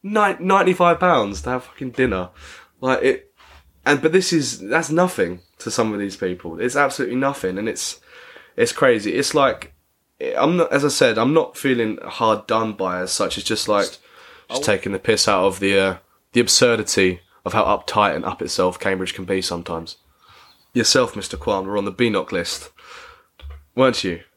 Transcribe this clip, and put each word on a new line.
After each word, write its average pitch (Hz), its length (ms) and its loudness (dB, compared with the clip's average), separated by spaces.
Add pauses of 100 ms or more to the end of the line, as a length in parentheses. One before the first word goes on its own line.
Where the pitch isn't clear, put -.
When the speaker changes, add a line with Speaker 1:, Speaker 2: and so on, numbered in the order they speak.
Speaker 1:
Ni-, 208 360 2
ninety-five 180 600 4
pounds 107 420 2
to 123 80 -6
have 127 140 -4
fucking - 260 -10
dinner?" 101 400 0 (500)
Like, 131 220 0
it, - 320 0 (500)
and, 139 160 4
but 156 120 2
this 185 200 2
is, 135 280 -2
that's 135 300 -2
nothing 147 500 0 (180)
to - 120 -10
some 110 220 0
of 104 80 -4
these 98 160 -6
people. 87 440 -6
It's 123 160 -2
absolutely 131 400 0
nothing, 131 420 -2
and 107 100 -4
it's, - 320 -8 (560)
it's 117 160 2
crazy. 110 420 2
It's 139 200 -2
like, 135 400 0 (600)
I'm 147 200 2
not, 170 160 2
as 143 120 2
I 147 40 2
said, 120 300 2
I'm 123 160 2
not 160 220 0
feeling 117 460 0
hard 107 440 0
done 110 280 -2
by 92 260 -4
as 92 120 -4
such. - 240 -2
It's 101 100 -8
just - 220 -2
like, 101 180 2
Speaker 2:
Just, - 140 -14 (500)
Speaker 1:
just 131 120 -4
Speaker 2:
oh. - 20 -6
Speaker 1:
taking 98 280 0
the 95 60 -4
piss 104 300 2
out 95 160 4
of 95 160 0
the, 98 180 2
uh, 95 180 2 (360)
the 117 80 4
absurdity 107 800 2 (240)
of 92 80 -6
how 107 120 2
uptight 101 500 0
and 85 100 -6
up - 180 -6
itself - 360 -2
Cambridge 95 360 -4
can 95 100 -10
be 95 160 -2
sometimes. 85 560 -8 (760)
Yourself, 120 440 2
Mister 101 200 -8
Kwan, 95 300 -2
were 101 120 -4
on 98 60 -2
the 101 60 -4
B 117 200 0
knock 101 220 -2
list, - 380 -6 (1040)
weren't 127 300 2
you? 87 160 -4 (160)